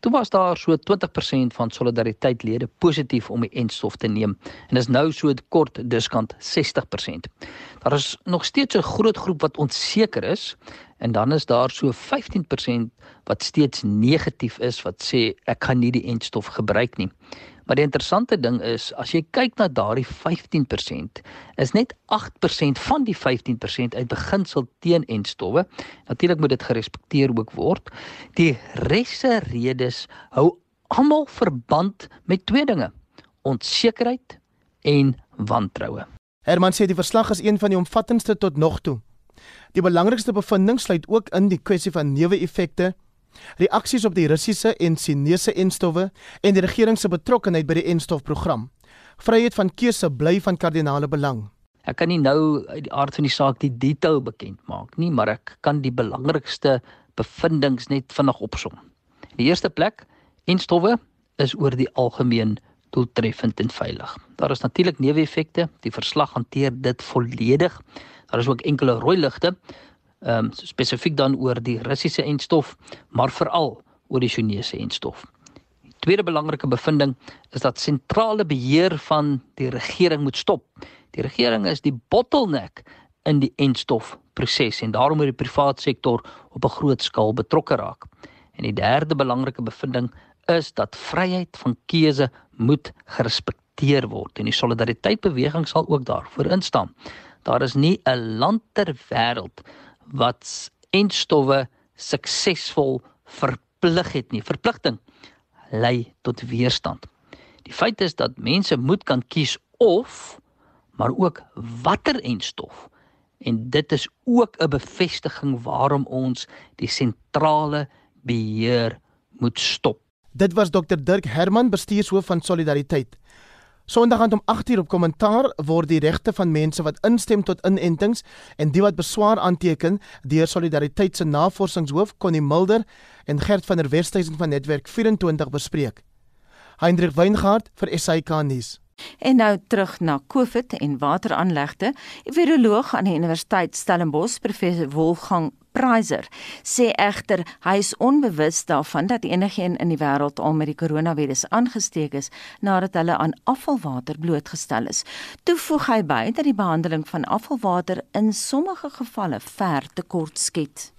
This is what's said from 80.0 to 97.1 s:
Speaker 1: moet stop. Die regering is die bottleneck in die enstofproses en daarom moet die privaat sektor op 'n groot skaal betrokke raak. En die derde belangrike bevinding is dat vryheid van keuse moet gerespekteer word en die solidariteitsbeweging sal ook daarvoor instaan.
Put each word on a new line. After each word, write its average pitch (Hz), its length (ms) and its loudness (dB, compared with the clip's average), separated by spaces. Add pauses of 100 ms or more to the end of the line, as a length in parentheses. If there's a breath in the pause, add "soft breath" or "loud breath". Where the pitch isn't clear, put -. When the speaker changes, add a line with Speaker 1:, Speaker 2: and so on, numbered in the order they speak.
Speaker 1:
moet 135 140 -2
stop. - 280 0 (460 loud breath)
Die - 120 -6
regering 190 440 0
is 160 140 -2
die 135 280 -2
bottleneck 196 720 0 (400 soft breath)
in 151 180 2
die 135 160 0
enstofproses - 1300 -2
en 110 80 -4
daarom 131 260 2
moet 147 160 2
die 127 120 -4
privaat 139 360 0
sektor 123 400 0 (300 loud breath)
op - 140 -10
'n 131 40 4
groot 139 340 0
skaal 110 320 0
betrokke - 420 0
raak. - 280 -8 (520 loud breath)
En - 60 -10
die 110 100 -4
derde 147 440 0
belangrike 131 460 -2
bevinding 123 480 -4 (360 soft breath)
is 170 260 0
dat - 240 -4
vryheid 180 600 -4
van 123 200 -4 (100)
keuse 147 440 2 (260 soft breath)
moet 131 360 0 (120)
gerespekteer - 1040 -2
word 104 300 -10
en 107 60 -4
die 113 80 -2
solidariteitsbeweging 139 1160 -2
sal - 200 -2
ook 143 160 0
daarvoor - 420 -4
instaan. 175 480 -2 (480 loud breath)